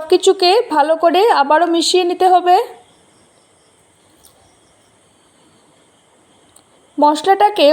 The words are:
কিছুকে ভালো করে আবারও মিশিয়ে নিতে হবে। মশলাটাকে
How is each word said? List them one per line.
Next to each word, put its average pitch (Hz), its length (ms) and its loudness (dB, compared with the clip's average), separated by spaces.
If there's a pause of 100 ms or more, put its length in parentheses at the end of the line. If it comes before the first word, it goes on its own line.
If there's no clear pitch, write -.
কিছুকে 359 420 0 (200)
ভালো 302 260 0
করে 339 260 0 (200)
আবারও 302 260 0
মিশিয়ে 339 380 -2
নিতে 359 240 -2
হবে। 359 260 2 (4000)
মশলাটাকে 359 760 0